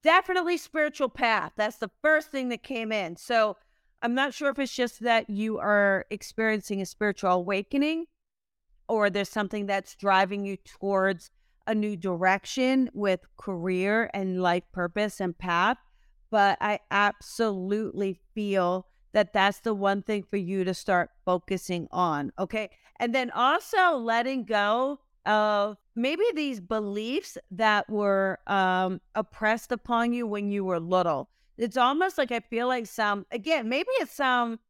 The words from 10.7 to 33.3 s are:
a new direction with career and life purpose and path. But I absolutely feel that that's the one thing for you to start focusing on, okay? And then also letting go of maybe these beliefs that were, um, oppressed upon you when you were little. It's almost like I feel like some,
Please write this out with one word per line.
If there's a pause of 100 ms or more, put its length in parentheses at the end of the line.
a
new
direction
with (160)
career
and
life
purpose
and
path. (540)
But
I (100)
absolutely (200)
feel (260)
that
that's
the
one
thing
for
you
to
start (160)
focusing
on,
okay? (300)
And
then
also
letting
go (260)
of (200)
maybe (100)
these
beliefs (120)
that
were,
um, (140)
oppressed
upon
you
when
you
were
little. (260)
It's
almost
like
I
feel
like
some,